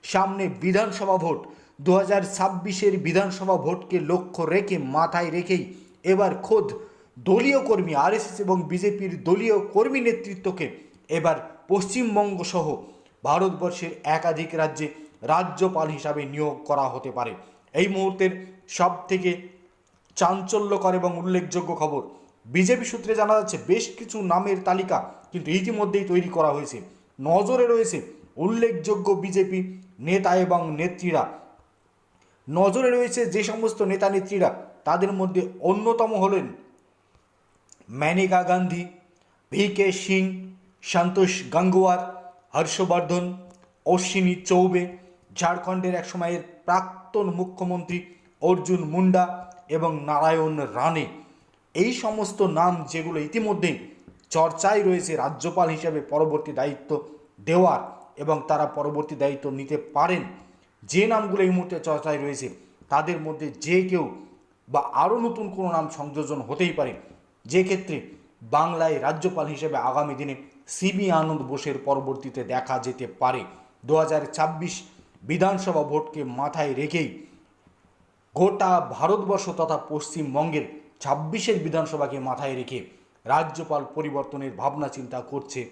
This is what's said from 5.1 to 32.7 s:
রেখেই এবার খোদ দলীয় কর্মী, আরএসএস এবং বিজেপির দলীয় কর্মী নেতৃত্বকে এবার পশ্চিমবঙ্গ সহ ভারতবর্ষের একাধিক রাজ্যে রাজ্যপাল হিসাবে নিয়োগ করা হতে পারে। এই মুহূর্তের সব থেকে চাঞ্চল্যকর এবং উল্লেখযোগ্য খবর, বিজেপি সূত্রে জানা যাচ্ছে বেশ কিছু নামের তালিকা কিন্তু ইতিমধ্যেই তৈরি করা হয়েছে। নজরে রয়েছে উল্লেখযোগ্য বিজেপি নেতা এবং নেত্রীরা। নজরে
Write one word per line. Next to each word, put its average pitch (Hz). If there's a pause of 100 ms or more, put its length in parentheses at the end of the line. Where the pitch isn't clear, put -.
রেখেই 175 (400)
এবার 190 (100)
খোদ 220 (500)
দলীয় 240
কর্মী, 185
আরএসএস 185
এবং 185 (120)
বিজেপির 190 (120)
দলীয় 208 (140)
কর্মী 262
নেতৃত্বকে 190 (440)
এবার 160 (320)
পশ্চিমবঙ্গ 202
সহ 170 (580)
ভারতবর্ষের 170 (140)
একাধিক 160
রাজ্যে 156 (360)
রাজ্যপাল 165
হিসাবে 151
নিয়োগ 147 (100)
করা 139
হতে 127
পারে। 117 (420)
এই 185
মুহূর্তের 190 (360)
সব 180 (140)
থেকে 180 (880)
চাঞ্চল্যকর 190
এবং 180
উল্লেখযোগ্য 180
খবর, 151 (440)
বিজেপি 185
সূত্রে 220
জানা 214
যাচ্ছে 214 (100)
বেশ 226 (120)
কিছু 226
নামের 190
তালিকা 185 (300)
কিন্তু 160
ইতিমধ্যেই 202
তৈরি 180
করা 156
হয়েছে। 143 (400)
নজরে 202
রয়েছে 226 (380)
উল্লেখযোগ্য 208
বিজেপি 185 (420)
নেতা 180
এবং 180 (160)
নেত্রীরা। 170 (1200)
নজরে 196